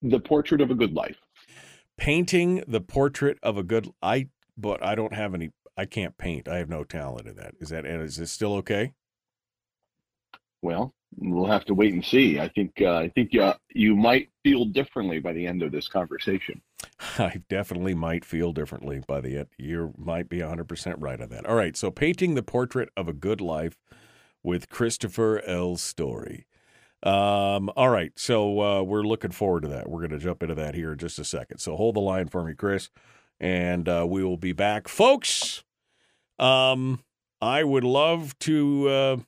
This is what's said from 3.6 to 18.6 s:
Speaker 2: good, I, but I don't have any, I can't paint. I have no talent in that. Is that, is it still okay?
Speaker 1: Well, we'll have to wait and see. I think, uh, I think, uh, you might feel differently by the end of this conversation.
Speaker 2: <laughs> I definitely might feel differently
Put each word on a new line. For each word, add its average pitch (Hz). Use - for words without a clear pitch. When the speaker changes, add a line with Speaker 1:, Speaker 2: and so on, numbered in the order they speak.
Speaker 2:
good, 101
I, 131
but 104
I 104
don't 110
have 101
any, 82
I 95
can't 92
paint. 82
I 82
have 82
no 80
talent 64
in 50
that. -
Is 76
that, 80
is 80
it 82
still 104
okay? 107
Speaker 1:
Well, 87
we'll 90
have 101
to 101
wait 104
and 87
see. 113
I 80
think, -
uh, 90
I 82
think, 120
uh, 98
you 107
might 117
feel 131
differently 104
by 82
the 85
end 87
of 78
this 73
conversation. 92
Speaker 2:
<laughs> -
I 92
definitely 95
might 82
feel 85
differently 71